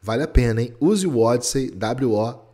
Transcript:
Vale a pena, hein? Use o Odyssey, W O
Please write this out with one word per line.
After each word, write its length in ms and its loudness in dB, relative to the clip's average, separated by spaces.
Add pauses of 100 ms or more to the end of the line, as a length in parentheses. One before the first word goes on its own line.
Vale 220 -2
a 40 -6
pena, 360 2
hein? 180 -8
Use 240 2
o 140 0
Odyssey, 500 0
W 460 -2
O 240 -2 (140)